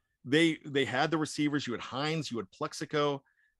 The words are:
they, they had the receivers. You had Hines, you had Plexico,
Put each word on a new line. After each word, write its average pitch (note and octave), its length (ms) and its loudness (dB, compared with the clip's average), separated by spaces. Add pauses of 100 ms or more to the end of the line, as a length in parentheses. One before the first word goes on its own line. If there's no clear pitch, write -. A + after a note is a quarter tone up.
(240)
they, D#3+ 400 4
they C#3 220 0
had B2+ 260 2
the E3 60 2
receivers. D3 480 0
You B2 80 -4
had G2 80 -6
Hines, D3+ 500 -4
you A#2 60 -4
had G2+ 140 -4
Plexico, D3 680 -2 (380)